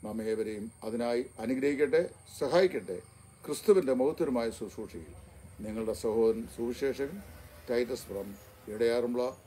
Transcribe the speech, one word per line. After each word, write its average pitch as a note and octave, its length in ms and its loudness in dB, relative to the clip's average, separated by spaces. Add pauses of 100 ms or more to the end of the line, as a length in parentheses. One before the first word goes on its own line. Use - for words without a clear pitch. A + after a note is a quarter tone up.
നാം A2 260 -6
ഏവരെയും G#2+ 380 -2 (180)
അതിനായി A#2+ 380 0 (200)
അനുഗ്രഹിക്കട്ടെ, C#3+ 580 2 (380)
സഹായിക്കട്ടെ. C3+ 580 2 (480)
ക്രിസ്തുവിൻ്റെ D3 540 4
മഹത്വരമായ C3 480 2 (100)
ശുശ്രൂഷയിൽ F2 540 -10 (520)
നിങ്ങളുടെ A2 380 -2
സഹോദരൻ A2+ 420 4 (120)
സുവിശേഷകൻ C3+ 640 -2 (520)
ടൈറ്റസ് A#2+ 400 0
ഫ്രം G2 180 -6 (460)
ഇടയാറുംബ്ല. A#2+ 480 2 (240)